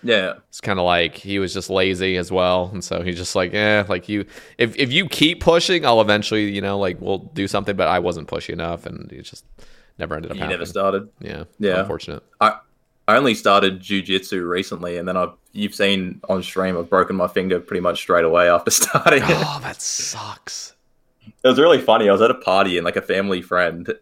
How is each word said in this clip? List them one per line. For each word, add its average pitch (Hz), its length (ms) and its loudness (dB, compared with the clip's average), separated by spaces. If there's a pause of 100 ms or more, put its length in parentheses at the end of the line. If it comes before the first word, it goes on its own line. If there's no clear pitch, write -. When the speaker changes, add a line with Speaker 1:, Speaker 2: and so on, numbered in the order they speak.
Speaker 1:
Yeah. 101 300 2 (140)
Speaker 2:
it's - 140 -20
kinda 95 220 -2
like 87 340 2
he 98 220 -6
was 92 160 -4
just 92 160 -8
lazy 95 460 0
as 90 140 -6
well. 90 400 2
And 92 120 -10
so 87 180 -6
he's 90 160 -6
just 90 180 -6
like, 92 200 0
"Eh, 104 340 2
like, 92 180 -4
you, 104 180 -4 (340)
if, 117 180 0
if 127 160 0
you 180 160 2
keep 160 320 2
pushing, 170 460 4
I'll 117 140 6
eventually, 104 500 2
you 101 100 -4
know, 98 160 -4
like, 92 240 -2
we'll 95 160 -2 (160)
do 98 140 -2
something." 101 280 -2
But 90 120 2
I 90 100 4
wasn't 85 300 -2
pushy 80 240 -8
enough, 85 340 -8
and - 260 -14
it - 120 -18
just - 200 -20 (540)
never 78 180 -8
ended 78 140 -10
up - 80 -10
Speaker 1:
You - 40 -10
never 78 100 -4
Speaker 2:
happening. 85 160 -6
Speaker 1:
started? 98 420 -2 (100)
Speaker 2:
Yeah. 73 260 -12 (120)
Speaker 1:
Yeah. 95 220 0
Speaker 2:
Unfortunate. 82 420 -6 (200)
Speaker 1:
I, - 180 2 (480)
I 110 100 6
only 131 160 4
started 98 480 2
jujitsu 95 640 -4
recently, 87 500 -6
and 87 100 -8
then 92 100 -2
I've, 87 140 -2 (200)
you've 104 220 -6
seen 95 560 -2
on 95 140 -2
stream, 92 340 -2
I've 85 140 -6
broken 95 240 2
my 90 120 0
finger 92 320 -2
pretty 90 220 -6
much 87 200 0
straight 87 240 2
away 85 240 4
after 87 200 2
<laughs> - 0 -
starting. - 540 2
Speaker 2:
Oh, 156 400 -2
that - 180 -12
sucks. - 920 -10 (680)
Speaker 1:
It 127 40 6
was 127 120 6
really 156 220 6
funny. 113 260 4
I 98 40 8
was 98 100 4
at 113 100 6
a 127 40 -4
party 95 420 0
and, 85 80 -2
like, 87 100 -2
a 95 60 -2
family 95 400 -2
friend, 87 500 -2 (100)